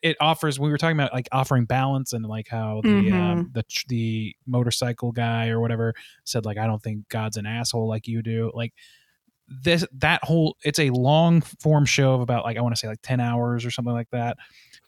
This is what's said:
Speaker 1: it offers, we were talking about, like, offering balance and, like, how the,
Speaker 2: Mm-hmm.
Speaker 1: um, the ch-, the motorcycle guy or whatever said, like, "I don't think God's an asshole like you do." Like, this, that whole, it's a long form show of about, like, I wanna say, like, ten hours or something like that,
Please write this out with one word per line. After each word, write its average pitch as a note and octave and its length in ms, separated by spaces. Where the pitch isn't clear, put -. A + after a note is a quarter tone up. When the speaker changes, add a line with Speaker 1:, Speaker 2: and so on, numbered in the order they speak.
Speaker 1:
it E3 180
offers, D3+ 380
we D3 100
were D3 80
talking E3 180
about, C#3 160
like, B2+ 200
offering C3 340
balance C3 480
and, A2+ 100
like, G#2+ 240
how A2 360
the, A3+ 60
Speaker 2:
Mm-hmm. G3 300
Speaker 1:
um, F3 320
the A2+ 120
ch-, - 240
the A2+ 480
motorcycle A#2+ 680
guy A2+ 360
or A2+ 120
whatever A2+ 360
said, A2+ 220
like, G#2 140
"I A2 80
don't G#2+ 160
think G#2+ 260
God's A2 280
an G#2 100
asshole A#2 400
like A2 200
you A2+ 140
do." A2+ 320
Like, A#2 220
this, D#3+ 360
that D3+ 300
whole, D#3+ 400
it's D3 140
a C#3+ 140
long D#3 500
form D3 440
show C3+ 280
of B2+ 80
about, A#2+ 240
like, A2+ 120
I A#2+ 40
wanna A#2+ 140
say, A2+ 120
like, A2 140
ten B2+ 180
hours A#2+ 460
or A#2+ 60
something A#2+ 240
like A#2 160
that, A#2 260